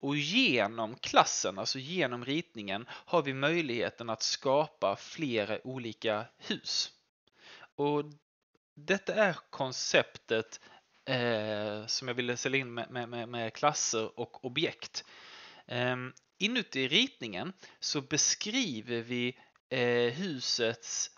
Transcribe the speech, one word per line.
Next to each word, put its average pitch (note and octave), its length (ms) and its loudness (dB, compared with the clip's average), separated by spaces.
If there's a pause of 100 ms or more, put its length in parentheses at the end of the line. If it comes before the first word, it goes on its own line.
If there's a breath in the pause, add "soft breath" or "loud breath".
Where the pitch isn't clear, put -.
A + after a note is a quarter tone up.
Och C#3+ 160 0
genom B2 800 2
klassen, - 640 4
alltså A2+ 200 -4
genom C3 460 -2
ritningen, A#2 680 -4
har - 320 0
vi C3+ 120 -2
möjligheten B2+ 760 0
att A2 120 -4
skapa C3+ 720 2
flera A2 720 -2
olika A2+ 580 -2 (140)
hus. - 540 -6 (840 loud breath)
Och D3 280 0 (720)
detta E3+ 400 0
är F#3+ 220 4 (140)
konceptet, - 1120 0 (440 loud breath)
eh, G#2+ 840 0
som B2+ 220 -4
jag A#2+ 60 -4
ville A#2+ 220 -2
sälja C3 240 0
in B2 140 -6
med, A#2 160 -6
med, B2 180 -6
med, A#2+ 200 -6
med A#2 240 -4
klasser B2 680 0
och - 240 -8
objekt. B2+ 600 -4 (640 loud breath)
Ehm, B2+ 460 -2 (260)
inuti C3+ 500 0
ritningen C#3 640 0 (280 loud breath)
så - 200 -2
beskriver C3+ 1040 0
vi, B2 360 -2 (300 soft breath)
eh, A#2+ 440 4
husets B2+ 1040 -2